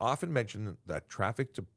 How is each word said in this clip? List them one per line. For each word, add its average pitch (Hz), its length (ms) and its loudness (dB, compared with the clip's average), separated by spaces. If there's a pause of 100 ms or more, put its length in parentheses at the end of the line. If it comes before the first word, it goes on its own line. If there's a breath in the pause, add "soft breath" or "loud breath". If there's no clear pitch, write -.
often 139 320 2
mention 107 440 0 (100)
that 76 220 -4
traffic 110 460 0
to, 90 120 -4 (100)